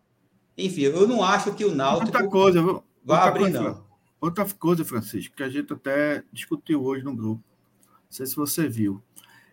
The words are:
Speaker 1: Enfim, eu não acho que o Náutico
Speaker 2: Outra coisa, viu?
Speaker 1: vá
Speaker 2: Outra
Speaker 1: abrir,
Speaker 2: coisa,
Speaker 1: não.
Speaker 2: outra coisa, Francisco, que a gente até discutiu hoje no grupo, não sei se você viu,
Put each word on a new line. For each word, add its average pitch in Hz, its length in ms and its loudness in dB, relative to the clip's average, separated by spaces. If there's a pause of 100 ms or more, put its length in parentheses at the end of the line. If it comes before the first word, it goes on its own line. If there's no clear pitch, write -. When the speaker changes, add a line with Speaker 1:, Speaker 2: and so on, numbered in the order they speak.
(580)
Speaker 1:
Enfim, 180 240 -4
eu 165 260 4
não 233 160 2
acho 196 300 0
que 208 120 -4
o 175 100 0
Náutico 139 320 0
Speaker 2:
Outra 233 200 0
coisa, 190 360 6
viu? 180 200 0 (200)
Speaker 1:
vá 143 120 2
Speaker 2:
Outra 180 140 6
Speaker 1:
abrir, 175 120 0
Speaker 2:
coisa, 160 200 2
Speaker 1:
não. - 240 -6 (340)
Speaker 2:
outra 170 260 -2
coisa, 165 400 -2
Francisco, 123 500 -8
que 139 80 -8
a 135 60 -4
gente 143 220 -6
até 143 600 -2
discutiu 147 520 -4
hoje 135 200 -4
no 135 120 -8
grupo, 110 280 -6 (400)
não - 280 -20
sei 131 140 -10
se 127 100 -8
você 151 320 -2
viu, 107 340 -4 (520)